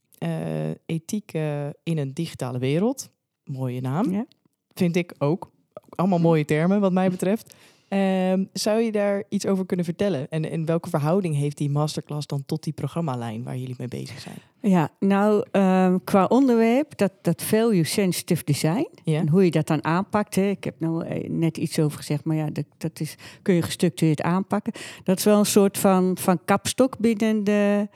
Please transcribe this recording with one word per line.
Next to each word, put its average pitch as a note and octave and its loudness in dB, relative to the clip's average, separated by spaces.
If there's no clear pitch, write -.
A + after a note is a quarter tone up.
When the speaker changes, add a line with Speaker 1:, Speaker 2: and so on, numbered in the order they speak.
Speaker 1:
Eh, E3 -6
ethiek, - -8
eh, D3+ -4
in E3 -2
een C3+ -6
digitale C3 -8
wereld. E3 -2
Mooie B2+ -6
naam. D#3+ -2
Speaker 2:
Ja. G3+ -4
Speaker 1:
Vind E3+ 0
ik F3 -2
ook. D3 -2
Allemaal F3+ 0
Speaker 2:
Ja. E3+ 2
Speaker 1:
mooie E3 4
termen, E3+ 2
wat G3 2
mij F#3 2
betreft. F#3 -2
Ehm, F#3+ 0
zou A3 0
je A3+ 0
daar G3+ 0
iets G#3 -4
over F#3+ 0
kunnen F3+ -2
vertellen? E3+ -2
En, D#3 -4
en D#3+ -4
welke E3 -2
verhouding E3 0
heeft C#3+ -2
die D3 -2
masterclass D3 -4
dan C#3 -6
tot D#3 -6
die D#3 -6
programmalijn B2 -6
waar C3 -10
jullie B2+ -8
mee B2+ -10
bezig C3 -12
zijn? - -16
Speaker 2:
Ja, F3+ 2
nou, G3+ 2
ehm, F#3 4
qua G3 4
onderwerp, A#3+ 2
dat, G3 0
dat E3+ -2
value G#3+ 2
sensitive F3+ 0
design. E3 0
Speaker 1:
Ja. D#3 0
Speaker 2:
En E3 0
hoe F#3+ 4
je E3+ 4
dat D#3 0
dan D3+ 0
aanpakt, G3 -2
hè. G3 2
Ik G3 -4
heb - -8
nou, E3 -2
eh, - -6
net D#3+ 0
iets - -2
over D3+ 0
gezegd, - -6
maar D#3 -2
ja, D#3 -2
dat, D3 -6
dat - -8
is, D#3 -8
kun G3+ 2
je E3+ 4
gestructureerd D#3+ 0
aanpakken. G3 -2
Dat F#3 2
is - -6
wel G#3 6
een G#3 4
soort G3+ 4
van, F#3 4
van F3+ 2
kapstok B3+ 0
binnen A3 0
de G3+ 2